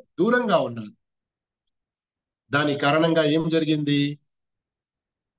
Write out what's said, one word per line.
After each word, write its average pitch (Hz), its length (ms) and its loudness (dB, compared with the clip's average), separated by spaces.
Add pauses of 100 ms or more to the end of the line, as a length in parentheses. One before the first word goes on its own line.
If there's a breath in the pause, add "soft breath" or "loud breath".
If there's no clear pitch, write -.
(200)
దూరంగా 220 380 2
ఉన్నారు. 117 360 -6 (1600)
దాని 143 260 0
కారణంగా 160 460 2
ఏం 156 260 0
జరిగింది? 147 720 0 (1200)